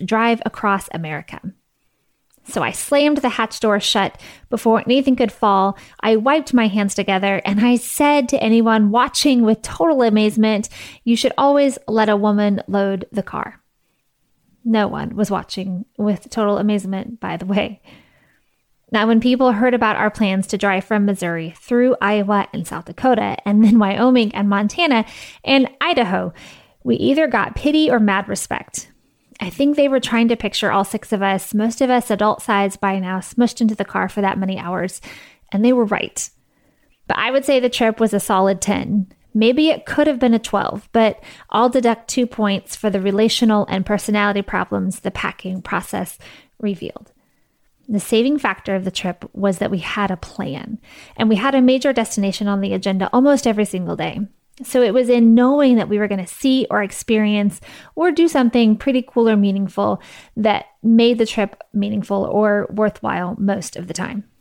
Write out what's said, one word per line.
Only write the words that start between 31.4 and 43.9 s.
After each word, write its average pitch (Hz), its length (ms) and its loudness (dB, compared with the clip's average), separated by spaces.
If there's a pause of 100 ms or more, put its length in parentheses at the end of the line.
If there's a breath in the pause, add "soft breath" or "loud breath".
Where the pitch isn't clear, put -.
most 220 300 0
of 254 80 2
us 247 200 0
adult 214 300 0
size 202 380 0
by 196 200 -2
now, 185 200 -4
smushed - 420 -2
into 220 140 2
the 208 100 -4
car 190 240 -4
for 202 140 -4
that 196 160 -2
many 190 200 -4
hours, 175 440 -6 (500 loud breath)
and 202 100 0
they 247 120 4
were 240 100 2
right. - 460 -6 (760)
But - 120 -4
I 233 120 -2
would 262 140 0
say 269 160 2
the 247 80 2
trip 226 320 0
was 220 140 2
a 202 40 2
solid 190 440 0
ten. 190 500 -2 (220)
Maybe 247 340 4
it - 160 -2
could 294 220 0
have 285 120 0
been 240 140 2
a 226 60 4
twelve, - 540 -6
but 226 300 2 (280 loud breath)
I'll 226 180 2
deduct 233 400 0
two 247 180 0
points 202 500 -4
for 220 120 -2
the 196 140 -2
relational 208 680 2
and 190 160 -2
personality 208 560 -2